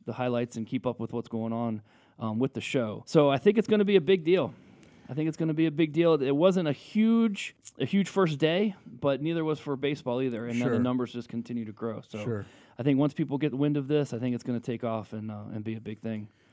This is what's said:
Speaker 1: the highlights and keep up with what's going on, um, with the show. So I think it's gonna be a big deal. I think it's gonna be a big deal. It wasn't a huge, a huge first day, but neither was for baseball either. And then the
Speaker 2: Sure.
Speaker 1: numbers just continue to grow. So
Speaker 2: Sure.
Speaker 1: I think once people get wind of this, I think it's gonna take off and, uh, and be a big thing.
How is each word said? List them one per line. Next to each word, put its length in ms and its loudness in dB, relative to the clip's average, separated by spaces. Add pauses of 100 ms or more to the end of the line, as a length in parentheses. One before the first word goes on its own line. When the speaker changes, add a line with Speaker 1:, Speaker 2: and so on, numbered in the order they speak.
Speaker 1:
the 100 -8
highlights 420 -2
and 100 -6
keep 180 -6
up 140 -4
with 140 -6
what's 160 -6
going 240 -4
on, 280 -4 (380)
um, 220 -4
with 120 0
the 80 -8
show. 460 -4
So 240 6
I 80 2
think 180 4
it's 120 0
gonna 160 4
be 100 4
a 60 8
big 240 2
deal. 280 2 (560)
I 60 -10
think 140 -2
it's 80 -4
gonna 180 0
be 120 2
a 40 2
big 220 2
deal. 280 6
It 140 2
wasn't 320 4
a 60 2
huge, 840 2 (240)
a 60 -2
huge 240 2
first 320 2
day, 340 2 (100)
but 380 -2
neither 220 -2
was 160 -2
for 160 -6
baseball 440 -2
either. 280 -2
And 120 -4
then 100 0
the 40 0
Speaker 2:
Sure. 80 2
Speaker 1:
numbers 300 0
just 160 -10
continue 360 -6
to 80 -10
grow. 360 -6
So 160 -10
Speaker 2:
Sure. 220 -4 (320)
Speaker 1:
I 40 -4
think 160 4
once 160 0
people 240 -2
get 160 -2
wind 240 0
of 100 -6
this, 240 0
I 60 -4
think 160 -2
it's 100 -8
gonna 160 -4
take 240 -6
off 300 -4
and, 160 -8
uh, 140 -10 (100)
and 100 -8
be 120 -6
a 40 -12
big 200 -12
thing. 280 -8 (240)